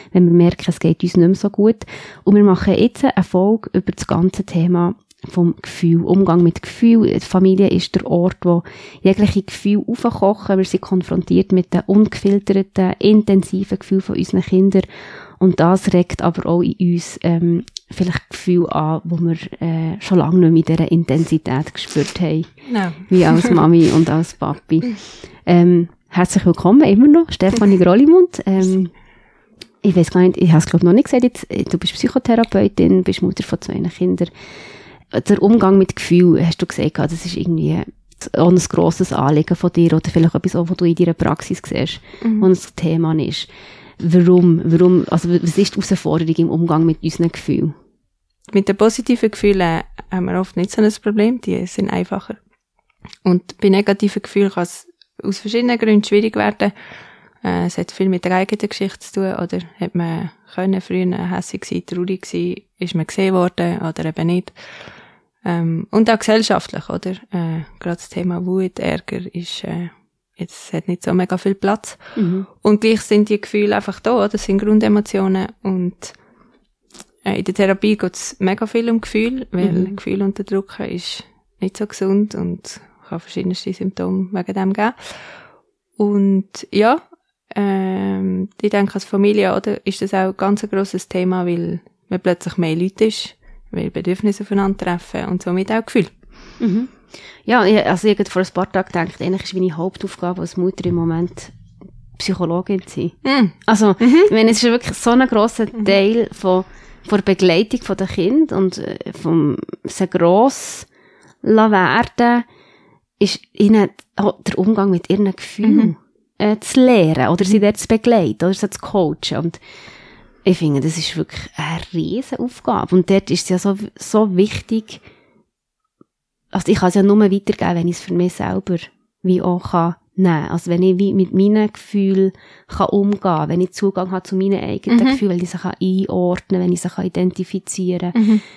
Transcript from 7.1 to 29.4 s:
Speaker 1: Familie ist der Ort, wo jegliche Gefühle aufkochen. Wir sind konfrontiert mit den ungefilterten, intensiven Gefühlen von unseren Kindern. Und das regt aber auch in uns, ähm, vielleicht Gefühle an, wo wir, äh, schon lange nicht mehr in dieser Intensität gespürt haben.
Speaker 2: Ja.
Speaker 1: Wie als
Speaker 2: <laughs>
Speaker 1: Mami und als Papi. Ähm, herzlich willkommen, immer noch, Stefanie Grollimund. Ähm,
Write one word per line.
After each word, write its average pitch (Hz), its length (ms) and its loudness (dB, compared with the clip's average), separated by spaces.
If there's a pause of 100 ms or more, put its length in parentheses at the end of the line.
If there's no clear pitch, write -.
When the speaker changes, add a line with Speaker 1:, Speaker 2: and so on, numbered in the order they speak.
Speaker 1:
Familie 190 480 2
ist - 260 -2
der 170 100 0
Ort, 175 360 0
wo 175 200 2 (420)
jegliche 196 400 2
Gefühle - 440 -2
aufkochen. 202 680 -2
Wir 190 80 2
sind - 160 -4
konfrontiert 175 720 0
mit 180 200 0
den - 140 0
ungefilterten, 196 1120 2
intensiven 196 800 2
Gefühlen 190 220 -2
von - 160 -6
unseren 185 240 -2
Kindern. 190 400 2 (580)
Und 185 220 4
das 185 320 2
regt - 280 0
aber - 280 -2
auch 175 120 2
in - 140 0 (200)
uns, - 280 -8
ähm, 170 400 0 (260)
vielleicht - 420 -6
Gefühle 180 420 0
an, 156 320 -2
wo 170 140 -4
wir, 165 180 -2 (240)
äh, 165 400 -4
schon 185 160 0
lange 165 320 4
nicht - 20 4
mehr 165 80 6
in 160 60 0 (120)
dieser 160 140 0
Intensität 156 840 -2
gespürt - 460 -6
haben. 156 260 -2 (280)
Speaker 2:
Ja. 190 180 -2 (180)
Speaker 1:
Wie 180 160 4
als 165 240 2
Speaker 2:
<laughs> - 0 -
Speaker 1:
Mami 165 420 6
und 160 180 4
als 160 240 -2
Papi. 160 600 -4 (500)
Ähm, 175 420 4 (220)
herzlich - 360 0
willkommen, 190 360 4
immer 226 260 6
noch, 320 240 6
Stefanie 208 460 2
Grollimund. 285 680 6
Ähm, 190 440 0 (920)